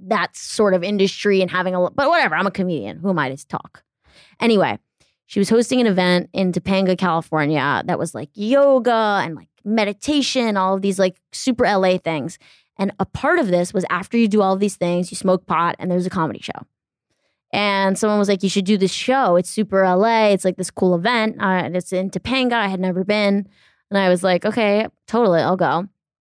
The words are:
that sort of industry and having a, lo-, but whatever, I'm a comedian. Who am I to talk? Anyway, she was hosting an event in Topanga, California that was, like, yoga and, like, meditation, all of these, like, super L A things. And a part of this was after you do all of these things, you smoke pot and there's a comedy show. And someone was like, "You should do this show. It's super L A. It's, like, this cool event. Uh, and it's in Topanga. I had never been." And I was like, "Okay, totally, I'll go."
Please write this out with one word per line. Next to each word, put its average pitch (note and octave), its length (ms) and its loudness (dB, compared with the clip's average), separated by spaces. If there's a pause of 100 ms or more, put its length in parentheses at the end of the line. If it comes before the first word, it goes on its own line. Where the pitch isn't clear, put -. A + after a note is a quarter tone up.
that F#3 300 -4
sort - 360 0
of F3+ 80 2
industry G3 600 0
and F3+ 100 -2
having F#3 240 -2
a, F3+ 60 0
lo-, F3 120 0
but C#4 140 0
whatever, D4 280 2
I'm F#3 120 0
a F#3+ 40 -4
comedian. D#3+ 480 -4
Who F3+ 100 -4
am F3 100 0
I C3+ 160 -4
to - 120 -20
talk? - 360 -12 (560)
Anyway, F#3 400 2 (460)
she - 140 -4
was G3 100 2
hosting A#3+ 320 2
an A#3 60 4
event F3+ 440 2
in F#3 220 -2
Topanga, F#3 440 0
California D#3 880 0
that F3 140 -2
was, E3 160 -6
like, B2 180 -12
yoga A3+ 920 2
and, D#3+ 120 -8
like, - 120 -20 (180)
meditation, A3+ 920 0
all F#3+ 180 0
of F#3+ 80 -2
these, F#3+ 160 -2
like, F#3 200 0 (160)
super - 320 -2
L G3 200 2
A F#3 120 2
things. D#3+ 420 -6 (400)
And G3 180 -4
a G3 80 -2
part D#4+ 340 -2
of B3+ 100 0
this F3 240 0
was F#3 160 -2
after F#3 280 -4
you A#3 120 4
do G#3 120 2
all F#3+ 120 2
of F#3+ 80 -4
these G3+ 160 -2
things, F3 340 -2
you F#3+ 60 -12
smoke F#3 280 0
pot E3+ 320 -2
and F3+ 140 -6
there's F3+ 140 0
a F#3 40 -6
comedy F3+ 320 -4
show. - 240 -14 (840)
And G3 460 0
someone G#3 220 2
was G3+ 100 2
like, G3 120 0
"You G3 80 0
should G3 160 0
do G#3 120 2
this F#3 160 0
show. B3+ 420 2
It's F3+ 140 0
super F#3+ 340 0
L F#3 220 4
A. A3 280 4
It's, F#3 120 0
like, F#3 100 0
this F#3 160 -8
cool F3+ 240 2
event. A3 460 0
Uh, G#3 40 0
and F3+ 300 0
it's F3+ 160 -6
in F#3+ 180 -2
Topanga. B3 440 -2
I A3 140 0
had F#3+ 120 -4
never F#3 240 -2
been." G3+ 440 0 (440)
And G3+ 60 0
I G3 100 2
was F3+ 160 2
like, F#3 220 0
"Okay, G#3+ 420 0 (200)
totally, G3 340 2
I'll E3 160 2
go." E3+ 300 0 (480)